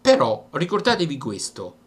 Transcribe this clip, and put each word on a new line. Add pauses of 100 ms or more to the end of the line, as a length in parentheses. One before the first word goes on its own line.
però
ricordatevi
questo (120)